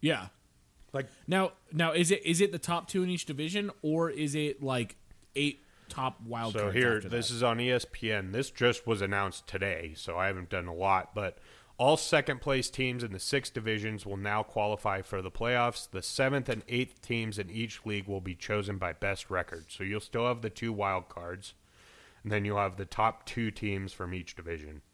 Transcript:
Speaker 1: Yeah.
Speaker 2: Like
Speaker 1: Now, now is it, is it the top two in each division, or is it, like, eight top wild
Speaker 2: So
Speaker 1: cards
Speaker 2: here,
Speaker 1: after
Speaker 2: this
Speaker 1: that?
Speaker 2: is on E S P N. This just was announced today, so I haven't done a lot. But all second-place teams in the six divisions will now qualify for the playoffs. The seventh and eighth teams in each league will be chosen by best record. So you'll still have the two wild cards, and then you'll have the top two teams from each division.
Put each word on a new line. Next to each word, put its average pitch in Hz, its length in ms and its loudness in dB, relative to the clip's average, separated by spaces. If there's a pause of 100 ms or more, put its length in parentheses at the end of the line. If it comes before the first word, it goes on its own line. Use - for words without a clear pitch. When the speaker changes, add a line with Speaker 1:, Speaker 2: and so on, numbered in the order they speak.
Speaker 1:
Yeah. 127 280 2 (640)
Speaker 2:
Like 135 160 -4 (180)
Speaker 1:
Now, 185 260 2 (200)
now 165 200 4
is 170 180 6
it, 196 160 4
is 165 140 4
it 196 120 4
the 170 60 -4
top 170 300 -2
two 190 140 2
in 180 80 2
each 180 160 -2
division, 170 440 -2 (120)
or 160 280 2
is 143 240 -2
it, 147 280 0
like, 127 340 0 (400)
eight 143 240 0 (280)
top 131 340 -4
wild 117 320 -4
Speaker 2:
So 110 60 0
Speaker 1:
cards 104 160 2
Speaker 2:
here, 120 200 6
Speaker 1:
after 98 120 -4
Speaker 2:
this 117 200 -2
Speaker 1:
that? 120 80 -2
Speaker 2:
is 117 60 0
on 117 180 4
E 123 100 2
S 123 200 2
P - 220 -4
N. 95 200 -2
This 131 180 -2
just 120 360 2
was 113 140 2
announced 98 460 0
today, 87 500 -2
so 85 220 -4
I 92 80 4
haven't 92 240 -2
done 90 160 -2
a 87 80 -6
lot. 92 400 2
But 98 240 -2 (400)
all 143 180 8
second-place 139 760 2
teams 123 340 0
in 107 80 -4
the 95 60 -6
six 135 300 0
divisions 110 560 -2
will 98 120 -6
now 104 260 0
qualify 104 600 0
for 95 200 -4
the 92 80 -6
playoffs. 120 600 0
The 95 120 -6
seventh 135 460 0
and 117 200 -2
eighth 123 320 -2
teams 113 380 -2
in 95 120 -4
each 110 360 -6
league 101 220 -2
will 98 120 -2
be 92 140 -6
chosen 101 440 -2
by 92 140 0
best 98 380 -2
record. 85 400 -2
So - 140 -8
you'll 104 160 -2
still 117 260 -2
have 120 160 0
the 113 80 -2
two 117 220 -4
wild 98 360 0
cards, 90 460 -10 (680)
and 104 100 -6
then 104 120 2
you'll 101 140 2
have 98 180 2
the 98 100 -6
top - 400 2
two 113 240 -2
teams 98 420 -4
from 90 220 -6
each 90 220 -8
division. 76 460 -8 (120)